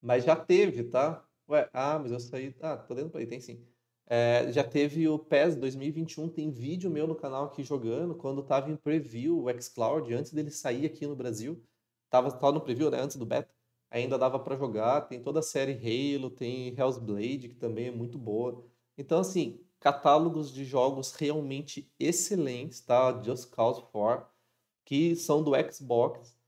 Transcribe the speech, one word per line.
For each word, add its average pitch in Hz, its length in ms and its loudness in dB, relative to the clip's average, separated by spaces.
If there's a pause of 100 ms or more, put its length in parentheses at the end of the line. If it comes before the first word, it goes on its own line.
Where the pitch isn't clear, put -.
Mas 123 220 2
já 160 120 6
teve, 180 480 4
tá? 131 400 -2 (260)
Ué, 147 220 2
ah, 139 260 -2
mas 131 140 -4
eu 120 80 -4
saí, 131 420 -10
ah, 156 140 -4
tô - 180 -12
dentro 143 160 -6
do 160 40 -18
play, - 120 -6
tem 120 140 -10
sim. - 260 -18 (400)
É, 120 460 4
já 139 120 4
teve 147 440 2
o 156 100 2
pes 156 380 4
dois 131 200 -4
mil 135 120 -6
e 156 40 -4
vinte 160 240 -6
e 156 60 -10
um, 160 60 -4
tem 156 240 -4
vídeo 156 380 -4
meu 151 180 0
no 160 80 -2
canal 135 300 -4
aqui 143 180 -8
jogando, 135 520 -2
quando 139 280 -6
tava 139 260 2
em 156 60 -4
preview 147 680 -2
o 123 160 -2
xCloud, 120 520 -2
antes 143 200 -4
dele 151 180 -4
sair 135 340 -4
aqui 151 220 -6
no 143 80 -6
Brasil, 123 460 -6 (480)
tava 127 280 6
só 143 140 4
no 151 80 2
preview, 143 320 0
né, 127 80 -2
antes 135 160 -4
do 131 100 -8
beta, 135 240 -2 (400)
ainda 123 280 -2
dava 127 220 4
pra 135 180 -6
jogar, 123 440 2
tem 127 200 -12
toda 143 180 -2
a 156 40 -2
série 135 300 0
Halo, 131 560 -2
tem 123 480 -8
Hell's 131 200 2
Blade, 117 520 -4
que - 60 -20
também 117 320 -4
é 123 40 -8
muito 117 260 -8
boa. 120 480 -4 (320)
Então, 151 220 2
assim, 185 420 -2 (180)
catálogos 151 720 4
de 135 140 -10
jogos 131 480 0
realmente 143 840 -4
excelentes, 147 840 -2
tá? 123 420 4
Just 117 260 -4
Cause 120 320 0 (100)
four, 110 340 0 (580)
que 165 320 2
são 156 260 2
do 147 120 2 (180)
Xbox. 123 640 0 (120)